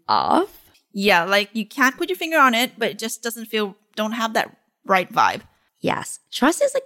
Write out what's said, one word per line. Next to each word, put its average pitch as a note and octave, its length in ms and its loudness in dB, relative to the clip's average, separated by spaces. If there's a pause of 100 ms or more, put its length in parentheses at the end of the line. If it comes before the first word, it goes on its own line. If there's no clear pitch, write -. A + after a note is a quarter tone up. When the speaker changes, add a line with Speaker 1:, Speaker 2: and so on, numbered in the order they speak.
Speaker 1:
off? - 640 0 (200)
Speaker 2:
Yeah, G3 320 2
like, G3+ 300 0
you A3 120 -4
can't C4 320 0
put F4 120 -4
your F4+ 80 -4
finger D#4+ 220 -2
on B3+ 140 6
it, B3 240 0
but A3+ 120 -2
it G3+ 100 -10
just A3+ 220 -8
doesn't A3+ 240 -10
feel, G#3 300 -4 (200)
don't G#3+ 180 -6
have A3+ 200 -4
that - 220 -2 (300)
right F#3 260 0
vibe. G#2 300 2 (380)
Speaker 1:
Yes, - 400 -4 (120)
trust D#4+ 320 2
is C#5 120 0
a C5+ 100 -2